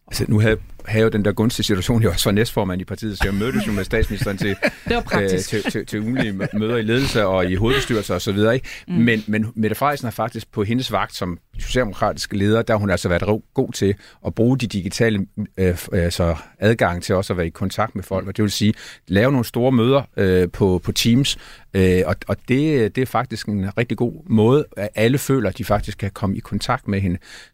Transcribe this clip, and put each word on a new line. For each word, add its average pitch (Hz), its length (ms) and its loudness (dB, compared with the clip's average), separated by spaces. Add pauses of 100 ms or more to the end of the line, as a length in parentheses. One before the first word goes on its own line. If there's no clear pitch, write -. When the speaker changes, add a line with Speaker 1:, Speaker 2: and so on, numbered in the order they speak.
Speaker 1:
Altså, - 200 -4
nu 107 120 4
havde 110 160 4 (300)
have 110 240 4
den 104 140 2
der 101 80 2
gunstige 110 320 0
situation, 110 380 2
jeg 98 80 4
også - 180 0
var 101 40 2
næstformand 98 480 0
i 92 40 -6
partiet, 101 340 -8
så - 60 0
jeg 98 100 0
mødtes 104 320 -2
jo 110 60 -4
med 101 120 -2
statsministeren 104 520 -2
til, 101 120 -2
Speaker 2:
<laughs> - 400 -4
Det 233 80 0
var 233 40 -2
praktisk. 190 540 -2
Speaker 1:
øh, 104 80 0
til, - 100 -4
til, - 140 -6
til 107 140 -6
ugenlige 117 320 -2
mø-, 95 140 -6 (120)
møder 110 180 -2
i 117 60 0
ledelse 117 440 0
og 92 240 2
i 92 40 0
hovedbestyrelser 113 600 0
og 90 80 -2
så 104 100 -4
videre, 107 220 2
ikke? 131 120 -4 (220)
Speaker 2:
Mm. 180 60 -6
Speaker 1:
Men, 113 320 2
men 107 280 0
Mette 107 220 0
Frederiksen 139 300 -2
har 110 40 -4
faktisk 110 420 -6
på 107 100 -2
hendes 117 300 -2
vagt 98 220 -2
som 87 240 -6 (200)
socialdemokratisk 110 760 -2
leder, 104 300 2
der 117 120 0
har 107 40 2
hun 101 120 0
altså 90 180 0
været 90 200 0
ro-, 107 160 0 (100)
god 131 180 0
til 98 220 2 (320)
at 95 80 -4
bruge 123 240 4
de 120 80 -2
digitale, 98 600 0 (320)
øh, 92 160 4
f-, - 220 -6
øh, 85 160 2
så 85 240 0 (240)
adgang 101 420 2
til 101 120 0
også 98 180 0
at 90 40 -2
være 87 100 0
i 85 40 -2
kontakt - 440 -4
med 95 100 -6
folk, 95 240 -4
og 95 80 -10
det 110 60 0
vil 104 80 2
sige, 104 240 2 (340)
lave 110 240 4
nogle 120 120 2
store 123 280 0
møder, 127 300 4 (140)
øh, 92 340 4
på, 92 340 2
på 98 80 -4
Teams, 120 440 2 (380)
øh, 92 320 4
og, 87 100 -2 (100)
og - 100 -2 (120)
det, 131 480 2
det 127 60 0
er 123 40 -2
faktisk 113 400 -4
en 101 320 -4
rigtig 120 180 -2
god 120 160 -2 (140)
måde, 117 380 4 (120)
at 101 180 -6
alle 117 240 2
føler, 131 300 0
at 92 100 -6
de - 60 -6
faktisk - 340 -2
kan 98 120 -4
komme 98 260 -2
i - 40 -6
kontakt - 480 -4
med 98 120 0
hende. 92 180 -2 (360)